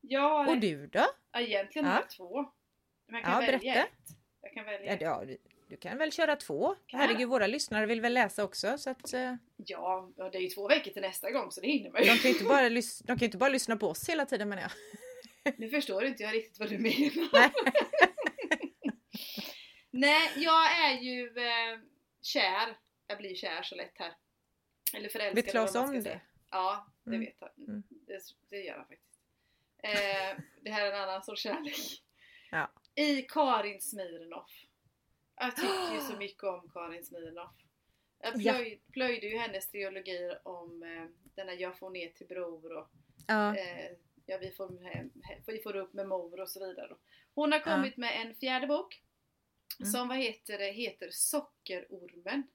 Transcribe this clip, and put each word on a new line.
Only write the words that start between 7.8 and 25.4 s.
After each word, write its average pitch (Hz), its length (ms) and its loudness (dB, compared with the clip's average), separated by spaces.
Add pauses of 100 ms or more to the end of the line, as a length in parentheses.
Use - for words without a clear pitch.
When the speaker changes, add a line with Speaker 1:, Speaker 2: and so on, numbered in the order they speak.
Speaker 2:
vill 226 160 0
väl 240 120 2
läsa 220 300 4
också, 214 340 -2
så 269 120 -6
att, - 240 -8
eh. 254 220 -2 (220)
Speaker 1:
Ja, 185 600 -4
ja, 185 120 -6
det 185 80 -6
är 185 40 0
ju 185 80 0
två 202 180 -4
veckor 277 240 4
till 196 100 -8
nästa - 300 -4
gång, 226 200 -2
så - 100 -12
det 208 60 -2
hinner 269 240 0
man 220 120 2
ju. - 60 10
Speaker 2:
De - 80 10
kan 262 140 6
ju - 60 4
inte - 80 -2
bara 277 240 8
lys-, 233 360 -2
de - 20 -6
kan 247 120 2
ju 240 60 4
inte 196 120 -2
bara 262 120 6
lyssna 240 280 2
på 208 100 2
oss - 220 -2
hela 311 160 2
tiden, 208 240 -2
menar 190 120 -4
jag. 190 100 -4 (840)
Speaker 1:
Nu 220 120 -6
förstår 247 360 0
inte 254 180 -2
jag 214 100 -2
riktigt 220 260 -2
vad 208 100 -4
du 202 80 -2
menar. 285 560 2
Speaker 2:
Nej. 247 180 12
Speaker 1:
<laughs> - 1400 2 (1000)
Nej, 294 440 6
jag 320 440 6 (100)
är 254 100 0
ju, 247 280 -4
eh, 233 520 0 (420)
kär. 220 560 2 (300)
Jag 208 100 -6
blir 196 180 -10
kär 180 280 -6
så 185 120 -10
lätt - 220 -12
här. 170 160 -8 (800)
Eller 208 160 -8
förälskad, 208 260 -2
Speaker 2:
Vet 240 160 2